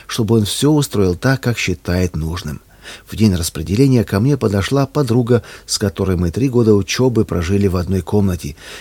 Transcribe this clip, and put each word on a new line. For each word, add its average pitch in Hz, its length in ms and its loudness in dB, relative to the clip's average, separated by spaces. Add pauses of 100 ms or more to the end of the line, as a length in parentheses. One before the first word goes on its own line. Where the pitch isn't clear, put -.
чтобы 113 260 0
Он 107 120 4
все 143 260 0
устроил 101 420 0
так, 127 280 0
как 120 160 -2
считает 90 580 -2
нужным. 78 440 -6 (480)
В - 60 -14
день 98 220 4
распределения 101 640 0
ко 98 160 -2
мне 139 180 2
подошла 113 500 0
подруга, 120 580 0 (200)
с - 140 -6
которой 95 380 -2
мы 85 160 0
три 127 160 -2
года 117 260 4
учебы 110 500 0
прожили 95 440 0
в 90 80 0
одной 90 240 -2
комнате, 90 560 -2 (240)